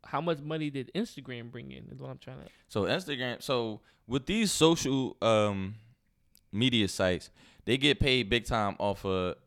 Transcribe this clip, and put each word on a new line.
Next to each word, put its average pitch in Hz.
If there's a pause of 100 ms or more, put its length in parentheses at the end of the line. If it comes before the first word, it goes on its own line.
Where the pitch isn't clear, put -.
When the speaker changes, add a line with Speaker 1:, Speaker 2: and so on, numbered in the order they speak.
Speaker 1:
How 143
much 165
money 151
did 135
Instagram 127
bring 123
in? 131
Is 135
what 135
I'm 131
trying 131
to 69 (240)
Speaker 2:
So 104
Instagram, 127
so 117 (260)
with 131
these 208
social, 139
um, 104 (760)
media 113
sites, 92 (360)
they 120
get 139
paid 127
big 113
time 107
off 98
of, 92 (100)